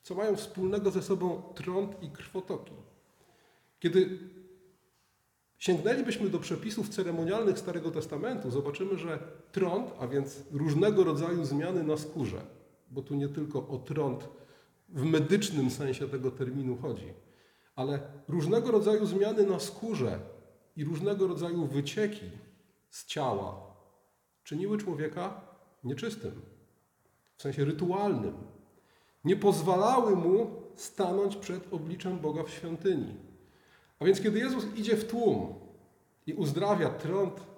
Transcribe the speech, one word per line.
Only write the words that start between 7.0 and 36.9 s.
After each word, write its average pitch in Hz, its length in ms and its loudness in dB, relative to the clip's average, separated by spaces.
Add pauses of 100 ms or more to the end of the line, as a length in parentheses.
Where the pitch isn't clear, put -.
Starego 170 320 -4
Testamentu, 156 600 -4
zobaczymy, 143 460 -2
że 160 220 -6 (320)
trąd, 185 480 0
a 127 80 -4
więc 139 440 -2
różnego 165 520 4
rodzaju 165 420 2
zmiany 160 380 0
na 151 140 2
skórze, 127 440 -4 (480)
bo 131 120 -8
tu 143 140 -6
nie 143 140 0
tylko 147 380 -4
o 135 100 -6
trąd 139 520 -2 (600)
w 139 140 -2
medycznym 151 680 4
sensie 135 360 -2
tego 131 240 -2
terminu 127 460 -4
chodzi, 95 360 -8 (640)
ale 139 240 -2 (280)
różnego 202 440 2
rodzaju 214 340 6
zmiany 202 400 4
na 190 140 2
skórze 135 600 -2 (560)
i 156 80 -6
różnego 190 440 0
rodzaju 170 380 -2
wycieki 139 680 -2 (580)
z - 160 -16
ciała 98 680 -4 (720)
czyniły 196 340 -2
człowieka 180 640 -4 (420)
nieczystym, 160 580 -6 (920)
w - 60 -20
sensie 139 240 0
rytualnym. 170 680 0 (880)
Nie 180 120 4
pozwalały 202 800 4
mu 175 360 4 (240)
stanąć 196 600 0
przed - 380 -8
obliczem 175 460 -4
Boga 156 240 -2
w - 60 -8
świątyni. 165 640 -2 (840)
A 143 60 0
więc 190 160 8
kiedy 214 180 4
Jezus 262 260 0 (100)
idzie 214 220 2
w 220 100 -2
tłum 185 480 2 (720)
i 156 60 -4
uzdrawia 170 560 2
trąd 185 540 -2 (140)